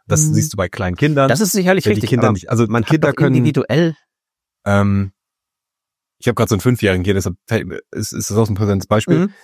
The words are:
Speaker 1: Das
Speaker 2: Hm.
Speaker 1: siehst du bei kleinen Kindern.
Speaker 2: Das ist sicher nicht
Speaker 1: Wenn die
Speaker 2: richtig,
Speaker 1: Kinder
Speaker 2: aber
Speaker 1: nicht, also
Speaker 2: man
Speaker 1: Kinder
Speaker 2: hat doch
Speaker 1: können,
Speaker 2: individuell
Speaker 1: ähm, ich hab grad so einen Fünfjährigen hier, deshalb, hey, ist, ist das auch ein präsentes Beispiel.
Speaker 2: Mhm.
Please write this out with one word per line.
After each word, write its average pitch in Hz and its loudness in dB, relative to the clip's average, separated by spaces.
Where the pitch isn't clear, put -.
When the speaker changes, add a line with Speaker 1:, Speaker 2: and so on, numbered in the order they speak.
Speaker 1:
Das 104 2
Speaker 2:
Hm. 151 0
Speaker 1:
siehst 156 0
du 101 -6
bei 92 -2
kleinen 90 -6
Kindern. 139 2
Speaker 2:
Das 127 0
ist 202 0
sicher 185 2
nicht 190 0
Speaker 1:
Wenn 107 2
die 104 2
Speaker 2:
richtig, 107 -2
Speaker 1:
Kinder 113 2
Speaker 2:
aber 104 2
Speaker 1:
nicht, 95 -8
also 117 2
Speaker 2:
man 113 0
Speaker 1:
Kinder 151 2
Speaker 2:
hat 139 -2
doch - -8
Speaker 1:
können, 143 2
Speaker 2:
individuell 147 0
Speaker 1:
ähm, 98 0
ich - -4
hab 120 0
grad 117 0
so 110 2
einen 92 -2
Fünfjährigen 98 0
hier, 98 0
deshalb, 95 -2
hey, 110 -2
ist, - -8
ist - -8
das 104 -2
auch 113 2
ein 104 -2
präsentes 101 0
Beispiel. 151 2
Speaker 2:
Mhm. 196 -2